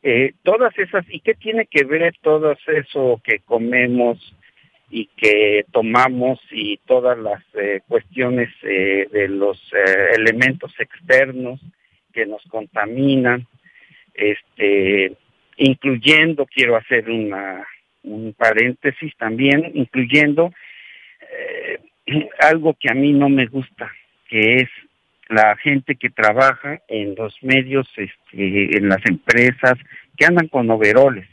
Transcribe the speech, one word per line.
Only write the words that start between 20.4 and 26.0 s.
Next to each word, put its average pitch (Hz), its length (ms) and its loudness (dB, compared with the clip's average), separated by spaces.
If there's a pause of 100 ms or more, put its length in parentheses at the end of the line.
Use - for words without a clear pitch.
eh, - 480 -12 (280)
<clears throat> 147 220 -4 (100)
algo 156 400 2
que 135 100 -2
a 117 60 0
mí 143 180 2
no 139 160 4
me 135 160 4
gusta, 127 460 -10 (360)
que 110 340 2
es 120 80 -4 (580)
la 107 300 4
gente 139 380 -2
que 120 140 -8